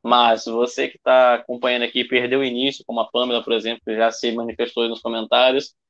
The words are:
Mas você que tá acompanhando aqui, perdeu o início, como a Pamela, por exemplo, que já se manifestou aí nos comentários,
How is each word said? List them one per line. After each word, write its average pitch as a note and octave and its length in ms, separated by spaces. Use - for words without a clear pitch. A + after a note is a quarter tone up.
Mas A#2+ 400
você B2 460
que - 100
tá B2+ 360
acompanhando B2 480
aqui, A#2+ 200
perdeu B2 380
o - 20
início, C3 420
como A#2 140
a A2 100
Pamela, B2 320
por A2+ 120
exemplo, A2+ 320
que A2+ 100
já A2+ 160
se A#2+ 220
manifestou A#2 500
aí A#2 60
nos A#2 100
comentários, A#2+ 760